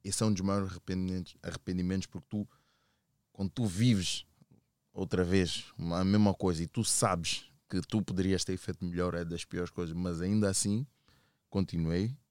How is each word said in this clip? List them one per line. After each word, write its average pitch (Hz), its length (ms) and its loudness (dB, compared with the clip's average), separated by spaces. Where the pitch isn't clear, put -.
Esse 101 180 -2
é 110 40 4
um 110 60 4
dos 92 100 0
maiores 98 280 0
arrependimentos, 92 720 -4
arrependimentos 92 640 -2
porque - 220 -14
tu, 104 200 -4
quando 98 180 -4
tu 120 160 -2
vives 101 580 2
outra 92 320 0
vez 90 400 2
uma, 85 220 -2
a 92 40 2
mesma 101 300 6
coisa 85 280 0
e 85 40 -2
tu 110 180 -2
sabes 92 600 0
que 92 140 -2
tu 107 200 0
poderias 92 420 0
ter 92 120 -2
feito - 280 -8
melhor, 87 300 -2
é 85 100 -4
das 85 200 -6
piores 87 260 -6
coisas, 82 240 -6
mas 87 260 -2
ainda 101 300 2
assim 101 360 0
continuei 87 680 -2